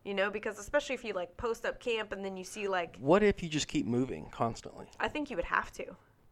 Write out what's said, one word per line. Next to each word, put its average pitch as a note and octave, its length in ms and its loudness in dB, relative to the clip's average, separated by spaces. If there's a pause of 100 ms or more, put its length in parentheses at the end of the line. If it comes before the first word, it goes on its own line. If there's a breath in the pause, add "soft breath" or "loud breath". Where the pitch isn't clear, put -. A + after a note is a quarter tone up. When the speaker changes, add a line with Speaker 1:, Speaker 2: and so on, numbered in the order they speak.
Speaker 1:
You G3 100 -4
know, - 160 2
because G#3 280 -6
especially C#4 360 0
if B3 100 -8
you, G#3+ 80 -6
like, F3 240 -6
post A#3 300 -2
up - 140 -2
camp A3 320 -2
and G3 120 -6
then F#3+ 140 -4
you F#3 60 -10
see, G3 240 -6
like F3+ 280 -2
Speaker 2:
What E3+ 260 6
if G3+ 200 6
you E3+ 80 -4
just D3+ 180 0
keep D3+ 180 0
moving A#2+ 440 0
constantly? - 560 -4 (120)
Speaker 1:
I G#3+ 100 2
think D4 200 -4
you A3+ 80 -4
would - 100 0
have - 260 0
to. - 120 -8 (480)